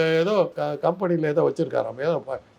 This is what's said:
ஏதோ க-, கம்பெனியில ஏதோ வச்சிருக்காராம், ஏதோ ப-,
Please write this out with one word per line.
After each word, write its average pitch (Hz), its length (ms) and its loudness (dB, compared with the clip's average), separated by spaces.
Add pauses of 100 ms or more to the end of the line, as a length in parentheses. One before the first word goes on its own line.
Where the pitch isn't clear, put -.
(200)
ஏதோ 185 360 2
க-, 147 260 -4
கம்பெனியில 170 440 0
ஏதோ 151 180 2
வச்சிருக்காராம், 127 560 -2
ஏதோ 156 200 0
ப-, 131 200 -10 (180)